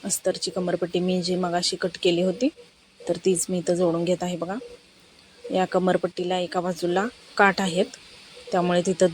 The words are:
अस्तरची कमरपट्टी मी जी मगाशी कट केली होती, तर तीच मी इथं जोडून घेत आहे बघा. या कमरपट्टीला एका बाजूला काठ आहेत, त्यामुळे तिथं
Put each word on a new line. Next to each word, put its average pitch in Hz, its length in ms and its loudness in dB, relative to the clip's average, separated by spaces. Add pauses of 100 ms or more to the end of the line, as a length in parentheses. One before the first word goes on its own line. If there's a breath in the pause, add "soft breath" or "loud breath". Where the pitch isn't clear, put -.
अस्तरची 190 480 -4
कमरपट्टी 180 480 -2
मी 180 220 0
जी 180 140 -2
मगाशी 180 400 -2
कट 175 160 -4 (100)
केली 175 200 4
होती, 185 260 0 (640)
तर 170 60 2
तीच 180 340 0
मी 185 80 -2
इथं 175 160 0
जोडून 170 320 2
घेत 180 180 0
आहे 180 140 -4
बघा. 175 180 -6 (960)
या 185 120 2
कमरपट्टीला 180 760 0
एका 180 200 -2
बाजूला 175 460 -2 (320)
काठ 196 240 6
आहेत, 180 240 2 (640)
त्यामुळे 175 300 2
तिथं 185 320 4